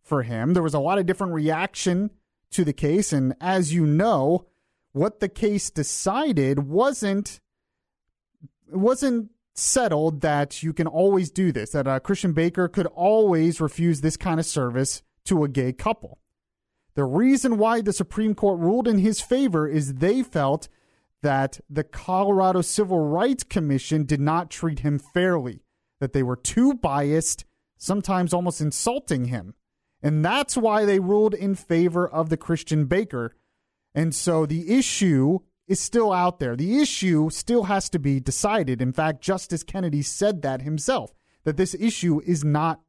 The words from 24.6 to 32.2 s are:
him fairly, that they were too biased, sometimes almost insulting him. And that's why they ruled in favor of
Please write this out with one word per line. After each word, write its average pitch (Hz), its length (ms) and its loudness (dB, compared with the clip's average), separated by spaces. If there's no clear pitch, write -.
him 143 200 -2
fairly, 165 640 -2
that 135 140 -4
they 135 100 2
were 123 140 -2
too 262 380 2
biased, 147 680 -2
sometimes 185 580 -2
almost 175 280 -2
insulting 151 640 -2
him. 110 300 -8
And 151 220 0
that's 254 320 0
why 214 300 2
they 196 140 4
ruled 208 340 2
in 196 220 -2
favor 175 520 2
of 160 220 -2